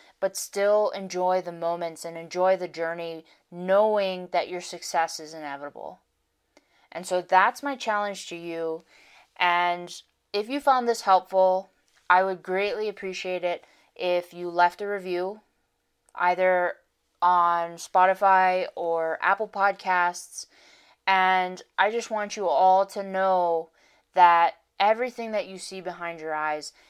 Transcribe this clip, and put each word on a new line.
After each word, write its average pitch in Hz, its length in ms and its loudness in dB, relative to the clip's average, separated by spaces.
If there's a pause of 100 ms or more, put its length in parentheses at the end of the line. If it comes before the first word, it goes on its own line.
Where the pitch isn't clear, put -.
(220)
but 190 160 -2
still 208 540 2
enjoy 185 500 -2
the 175 100 -10
moments 170 540 -6
and 165 120 -10
enjoy 180 380 0
the 180 140 -8
journey, 165 560 -8 (260)
knowing 190 800 0
that 170 160 -2
your 180 140 -10
success 175 580 -6
is 156 140 -16
inevitable. 143 680 -14 (920)
And 180 140 -12
so 180 160 -2
that's 185 400 4
my 277 140 -6
challenge 208 540 -4
to 175 80 -10
you. 165 460 -6 (520)
And 175 580 0 (380)
if 208 180 -6
you 277 120 -4
found 254 260 2
this 226 140 -2
helpful, 185 680 2 (400)
I 185 140 6
would 185 180 -4
greatly 202 460 -2
appreciate 185 560 -8
it 175 220 -4 (280)
if 175 400 -4
you 175 160 -8
left 175 320 2
a 202 60 -6
review, 190 540 -6 (720)
either 180 600 2 (460)
on 170 500 4
Spotify 185 960 4 (100)
or 165 440 -2
Apple 196 280 0
Podcasts. 185 960 -2 (600)
And 185 560 2 (160)
I 208 140 4
just 233 180 -6
want 208 280 -6
you 196 100 -2
all 185 380 6
to 196 180 -10
know 185 680 0 (420)
that 170 400 6 (260)
everything 226 520 0
that 202 160 -4
you 190 100 -16
see 190 240 -14
behind 170 400 -10
your 156 120 -6
eyes 151 380 -4 (180)